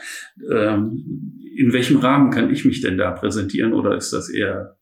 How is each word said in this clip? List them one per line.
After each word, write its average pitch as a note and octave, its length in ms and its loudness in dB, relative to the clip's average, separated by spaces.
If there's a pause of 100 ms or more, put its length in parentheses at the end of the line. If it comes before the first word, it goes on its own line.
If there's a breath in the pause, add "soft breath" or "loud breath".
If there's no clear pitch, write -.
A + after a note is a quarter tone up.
(500 loud breath)
ähm, G#2+ 880 -2 (160)
in C3 200 4
welchem B2 240 4
Rahmen C3 320 4
kann A#2 200 2
ich - 140 0
mich - 160 2
denn F#2 160 -2
da F#2 140 0
präsentieren G#2+ 640 -2
oder G2+ 200 0
ist - 200 -6
das - 160 -6
eher G2 520 -6